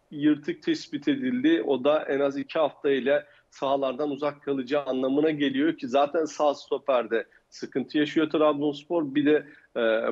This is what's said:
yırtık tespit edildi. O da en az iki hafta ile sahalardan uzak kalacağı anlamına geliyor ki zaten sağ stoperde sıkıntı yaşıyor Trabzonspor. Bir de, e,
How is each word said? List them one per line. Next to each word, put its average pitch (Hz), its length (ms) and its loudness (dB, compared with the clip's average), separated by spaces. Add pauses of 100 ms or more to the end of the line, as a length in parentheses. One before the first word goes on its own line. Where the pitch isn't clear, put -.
(120)
yırtık 151 520 0
tespit 151 440 -4
edildi. 131 600 0
O 127 160 0
da 151 200 2
en 139 160 -2
az 139 180 0
iki 139 220 -6
hafta 143 320 0
ile 139 340 0 (240)
sahalardan 139 640 -2
uzak 143 300 -6
kalacağı 139 420 -2
anlamına 135 480 0
geliyor 143 460 0
ki 139 100 -8
zaten 143 380 2
sağ 143 280 0
stoperde 117 720 -2 (240)
sıkıntı - 480 -6
yaşıyor 151 320 2
Trabzonspor. 147 840 0
Bir 147 100 2
de, 147 220 4 (300)
e, 120 40 0 (300)